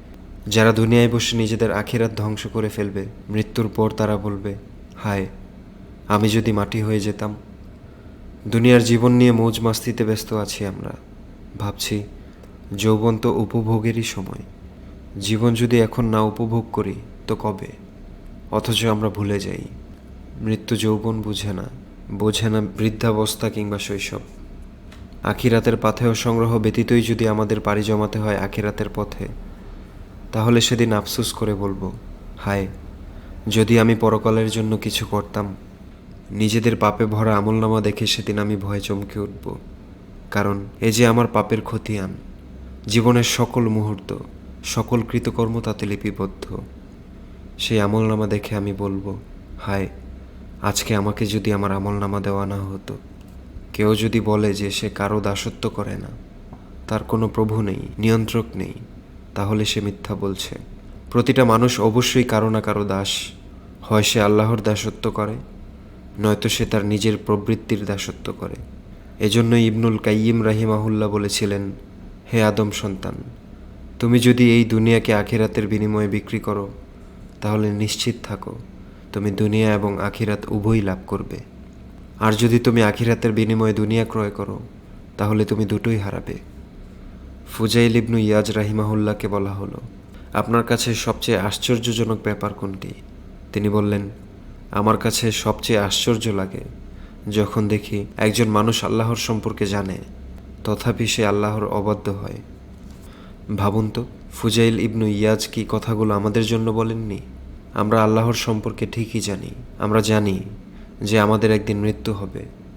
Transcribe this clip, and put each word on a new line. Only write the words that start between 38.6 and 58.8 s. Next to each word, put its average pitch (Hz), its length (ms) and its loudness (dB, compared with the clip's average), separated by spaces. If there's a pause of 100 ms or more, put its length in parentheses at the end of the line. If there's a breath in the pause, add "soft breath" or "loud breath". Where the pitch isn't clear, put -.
চমকে 101 400 -4
উঠব, 95 360 -8 (720)
কারণ 101 340 0 (160)
এ 113 100 4
যে 117 160 6
আমার 113 200 6
পাপের 107 360 0
খতিয়ান। 101 520 -6 (720)
জীবনের 117 380 4
সকল 117 440 0
মুহূর্ত, 107 480 -2 (480)
সকল 117 380 0
কৃতকর্ম 117 580 -2
তাতে 107 260 -4
লিপিবদ্ধ। 98 720 -6 (1000)
সেই 110 220 2
আমলনামা 107 460 2
দেখে 104 300 -2
আমি 101 160 -2
বলবো, 98 460 -4 (420)
"হায়, 98 280 -2 (760)
আজকে 107 340 0
আমাকে 104 300 0
যদি 104 260 0
আমার 98 200 0
আমলনামা 101 480 -2
দেওয়া 98 260 -2
না 101 100 -4
হতো।" 98 400 -8 (760)
কেউ 107 220 4
যদি 110 260 2
বলে 104 340 2
যে 101 160 -4
সে - 200 -4
কারো 101 300 -2
দাসত্ব 101 480 -4
করে 101 280 -6
না, 98 120 -10 (800)
তার 107 160 -2
কোনো 113 240 0
প্রভু 110 340 0
নেই, 98 160 -2 (200)
নিয়ন্ত্রক 110 460 2 (100)
নেই, 92 180 -6 (640)